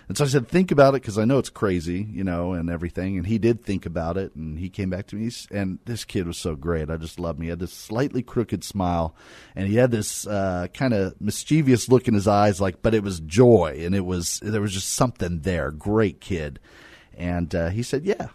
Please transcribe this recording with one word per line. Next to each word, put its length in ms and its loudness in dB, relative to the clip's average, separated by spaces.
And 80 -6
so 80 2
I 20 2
said, 220 2
"Think 220 4
about 220 8
it, 60 0
'cause 180 -8
I 60 4
know 160 4
it's 100 -2
crazy, 600 -2
you 140 -6
know, 260 -2
and 180 -4
everything." 480 -4
And 80 -4
he 120 0
did 260 2
think 220 -4
about 320 -4
it, 180 -8
and 240 -10
he 100 -8
came 200 -4
back 180 -6
to 80 -12
me, 120 -4
s-, 240 -10
and 340 -4
this 180 -8
kid 240 -4
was 100 -8
so 200 -4
great. 320 -4
I 80 -4
just 200 -10
loved 220 -6
him. 40 -6
He 60 -6
had 100 -6
this 140 -8
slightly 500 -4
crooked 420 -4
smile, 500 -2
and 140 -2
he 60 2
had 160 4
this, 360 -4
uh, 460 -2
kinda 480 0
mischievous 680 2
look 220 4
in 40 4
his 140 2
eyes, 320 4
like, 220 -2
but 120 2
it 100 4
was 180 -4
joy, 640 6
and 100 0
it 100 0
was, 380 -4
there 180 -2
was 120 -2
just 200 -6
something 480 0
there. 300 -2
Great 480 0
kid. 400 -6
And, 360 -4
uh, 180 0
he 120 -2
said, 220 -4
"Yeah, 300 -2